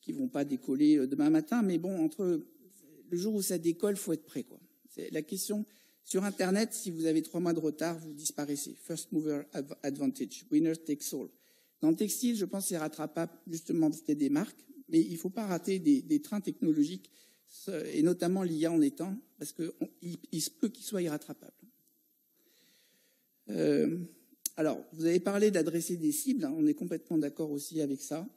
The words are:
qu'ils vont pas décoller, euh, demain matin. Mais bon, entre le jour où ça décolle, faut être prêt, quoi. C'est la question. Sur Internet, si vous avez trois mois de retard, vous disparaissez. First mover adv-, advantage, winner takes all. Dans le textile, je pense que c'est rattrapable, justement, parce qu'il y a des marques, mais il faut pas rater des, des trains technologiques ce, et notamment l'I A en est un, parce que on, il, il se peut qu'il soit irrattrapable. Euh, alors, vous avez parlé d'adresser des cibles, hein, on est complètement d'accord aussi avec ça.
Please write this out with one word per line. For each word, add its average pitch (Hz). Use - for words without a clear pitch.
qu'ils 170
vont 135
pas 143
décoller, 143
euh, 131
demain 143
matin. 160
Mais 180
bon, 185
entre 165
le 175
jour 208
où 202
ça 185
décolle, 170
faut 190
être 156
prêt, -
quoi. -
C'est -
la 156
question. 208
Sur 185
Internet, 202
si -
vous 160
avez 160
trois 170
mois 175
de 165
retard, 160
vous 160
disparaissez. 147
First -
mover 151
adv-, 143
advantage, 135
winner 160
takes -
all. 131
Dans 156
le 160
textile, 214
je 202
pense 196
que -
c'est 185
rattrapable, 156
justement, 160
parce 156
qu'il 151
y -
a -
des 139
marques, -
mais 160
il 170
faut 185
pas 214
rater 190
des, 147
des 147
trains 208
technologiques 156
ce, -
et 156
notamment 175
l'I 165
A 165
en 165
est 139
un, 190
parce -
que 165
on, -
il, 175
il 160
se -
peut -
qu'il -
soit 196
irrattrapable. 151
Euh, 151
alors, 156
vous 160
avez 170
parlé 202
d'adresser 170
des 156
cibles, 220
hein, 139
on 156
est 147
complètement 175
d'accord 151
aussi 143
avec 139
ça. 160